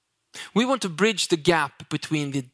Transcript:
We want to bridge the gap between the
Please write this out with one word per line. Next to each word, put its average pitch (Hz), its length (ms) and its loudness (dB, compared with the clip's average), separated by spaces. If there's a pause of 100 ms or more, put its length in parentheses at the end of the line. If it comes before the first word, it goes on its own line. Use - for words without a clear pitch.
(540)
We 220 100 4
want 254 180 0
to 202 60 -2
bridge 180 400 0
the 180 80 2
gap 156 520 0
between 147 440 -4
the 139 100 -2 (120)